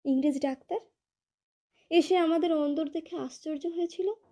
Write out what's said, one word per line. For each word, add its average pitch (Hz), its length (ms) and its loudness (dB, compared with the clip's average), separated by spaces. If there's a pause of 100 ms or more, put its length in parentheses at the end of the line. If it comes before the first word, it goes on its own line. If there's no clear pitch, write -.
ইংরেজ 277 360 0
ডাক্তার 277 400 -4 (1080)
এসে 349 260 6
আমাদের 330 380 2
অন্দর 294 340 0
দেখে 320 280 -8
আশ্চর্য 285 500 -8
হয়েছিল 339 400 -4 (240)